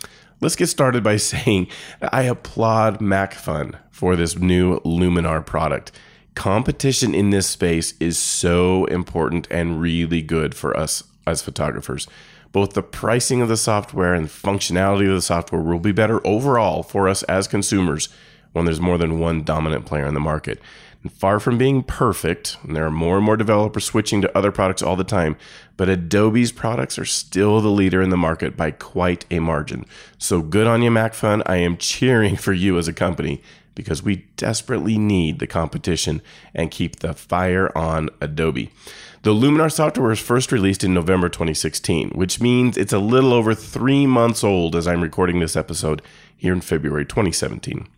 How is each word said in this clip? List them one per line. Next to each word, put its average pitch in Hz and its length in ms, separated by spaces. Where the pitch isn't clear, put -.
Let's 165 140
get 180 100
started 127 360
by 104 140
<laughs> - 0
saying 101 520
that - 120
I 131 120
applaud 110 760
MacFun 95 800
for 92 260
this 85 200
new 90 440
Luminar 85 680
product. 78 460
Competition 117 800
in 101 160
this 98 160
space 82 540
is 85 180
so 90 680
important 82 640
and 85 300
really 85 400
good 78 340
for - 220
us - 280
as 85 140
photographers. 71 680
Both 98 220
the 98 80
pricing 120 580
of 120 80
the 113 80
software 101 560
and 82 140
functionality 98 840
of 95 60
the 90 80
software 85 400
will 85 180
be 101 120
better 110 340
overall 107 560
for 95 260
us 95 140
as 98 260
consumers 92 640
when 85 140
there's 82 140
more 87 180
than 82 220
one 82 220
dominant 78 440
player 73 200
in 73 60
the 76 80
market. 78 400
And 90 80
far 101 300
from 123 160
being 131 260
perfect, - 800
and 73 140
there 78 80
are 80 60
more 82 260
and 101 80
more 107 140
developers 107 480
switching 107 340
to 95 160
other 98 160
products 95 300
all 90 140
the 92 80
time, 85 320
but 92 100
Adobe's 104 640
products 123 460
are - 80
still 104 560
the 107 80
leader 95 320
in 92 80
the 92 80
market 82 360
by 80 180
quite 87 580
a 87 80
margin. 80 480
So 87 240
good 95 240
on 117 160
you, 120 80
MacFun. 110 560
I 92 100
am 87 220
cheering 120 580
for - 160
you 92 240
as 85 100
a 82 60
company 73 500
because - 280
we 101 340
desperately 110 600
need 95 400
the - 80
competition 80 760
and 80 160
keep - 260
the 82 180
fire 92 640
on 80 320
Adobe. 76 500
The 107 100
Luminar 147 400
software 151 380
was 110 100
first 123 320
released 98 320
in 92 80
November 90 380
twenty 82 240
sixteen, 78 560
which 92 320
means 123 340
it's 101 160
a 107 60
little 123 340
over 113 220
three 135 520
months 117 380
old 87 320
as 82 100
I'm 87 140
recording 87 400
this 82 160
episode 78 460
here 90 160
in 90 80
February 76 460
twenty 98 260
seventeen. - 640